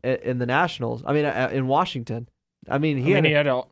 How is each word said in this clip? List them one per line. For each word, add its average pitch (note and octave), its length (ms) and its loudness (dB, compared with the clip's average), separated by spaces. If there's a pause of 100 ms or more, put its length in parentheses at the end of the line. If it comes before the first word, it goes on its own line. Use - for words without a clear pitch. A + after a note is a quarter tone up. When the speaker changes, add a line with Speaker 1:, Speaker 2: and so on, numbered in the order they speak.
Speaker 1:
at, B2+ 200 0
in B2+ 140 -2
the B2 80 -2
Nationals. A#2+ 600 -2
I - 80 0
mean, D3+ 120 2
uh, B2+ 260 0
in C3 160 -2
Washington. B2+ 640 -2 (400)
I - 80 0
mean, D3 200 0
he C3 180 2
Speaker 2:
I - 0 -
mean, - 0 -
Speaker 1:
had D#3 100 4
Speaker 2:
he D3+ 80 4
Speaker 1:
a D3 40 4
Speaker 2:
had D3 100 4
an C3+ 60 2 (180)